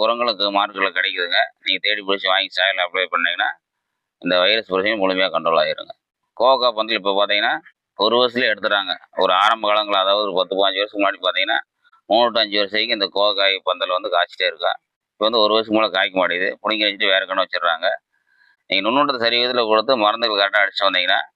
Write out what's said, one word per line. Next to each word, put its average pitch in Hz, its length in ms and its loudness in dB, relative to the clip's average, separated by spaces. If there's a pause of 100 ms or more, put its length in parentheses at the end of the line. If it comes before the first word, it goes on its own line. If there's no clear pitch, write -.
உரங்களுக்கு 117 420 0 (120)
மார்க்கெட்ல 98 400 -2
கிடைக்குதுங்க, 92 420 -2 (240)
நீங்க 95 220 -4
தேடி 104 220 -2
பிடிச்சி 98 260 -2
வாங்கி 98 240 -2
சாயல் 95 280 0
அப்ளை 90 280 -2
பண்ணீங்கன்னா 87 360 -2 (720)
இந்த 90 220 -2
வைரஸ் 107 280 0
பிரச்சனை 95 300 0
முழுமையா 95 320 0
கண்ட்ரோல் 82 280 0
ஆயிருங்க. 78 320 -6 (440)
கோவக்கா 123 400 2
பந்தல் 110 220 -2
இப்ப 98 200 0
பாத்தீங்கன்னா 104 340 0 (460)
ஒரு 110 200 2
வருஷத்துலயே 123 320 2
எடுத்துட்டாங்க. 101 420 -2 (300)
ஒரு 92 80 2 (120)
ஆரம்ப 110 260 4
காலங்கள், 104 340 2
அதாவது 101 240 2
ஒரு 90 120 -6
பத்து, 92 200 -2
பதினஞ்சு 98 220 0
வருஷத்துக்கு 104 220 -2
முன்னாடி 98 240 -2
பாத்தீங்கன்னா 98 320 -2 (500)
மூணு 117 240 4
to 113 80 0
அஞ்சு 104 180 -2
வருஷம் 101 180 -2
வரைக்கும் 113 220 -2
இந்த 98 160 0
கோவக்காய் 98 400 2 (120)
பந்தல் 90 280 -2
வந்து 98 180 -4
காய்ச்சிட்டே 87 380 -2
இருக்கா. 85 200 -2 (400)
இப்ப - 160 -6
வந்து 113 160 0
ஒரு 104 100 2
வருஷத்துக்கு 110 260 2
மேல 107 160 2
காய்க்க 95 240 -2
மாட்டேங்குது, 90 280 0 (140)
புடுங்கி 107 240 -2
வச்சுட்டு 101 280 0
வேற 95 160 4
கண்ணு 95 160 0
வச்சிடுறாங்க. 85 420 -2 (840)
நீங்க 95 160 0
நுண்ணூட்டத்தை 135 400 0
சரி 120 160 2
விதத்துல 123 280 0
கொடுத்து 110 240 2 (100)
மருந்துகள் 107 360 0
கரெக்டா 101 240 2
அடிச்சு 98 240 -2
வந்தீங்கன்னா, 92 320 2 (160)